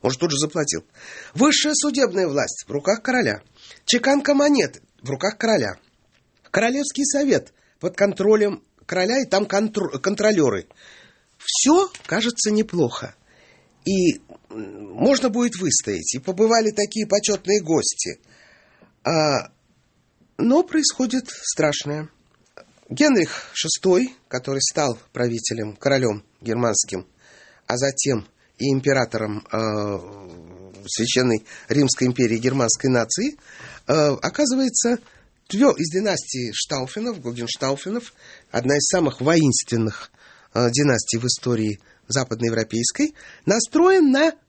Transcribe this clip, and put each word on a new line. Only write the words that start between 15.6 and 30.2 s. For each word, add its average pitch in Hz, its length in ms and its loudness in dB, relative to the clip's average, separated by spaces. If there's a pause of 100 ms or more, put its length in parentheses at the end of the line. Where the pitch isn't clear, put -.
И 131 40 -6
побывали 220 520 2
такие 214 360 -4
почетные 202 560 0
гости. 151 580 -2 (840)
А, 147 460 0 (880)
но 269 240 4
происходит 262 680 -2
страшное. 151 760 -4 (800)
Генрих 240 640 2
шестой, 190 640 0 (140)
который 135 320 -4
стал 131 360 0 (160)
правителем, 113 640 -4
королем 127 460 0 (180)
германским, 110 680 -2 (600)
а 123 100 -2
затем 135 500 -2 (320)
и 135 140 0
императором, 120 800 0
э, 104 460 -2 (880)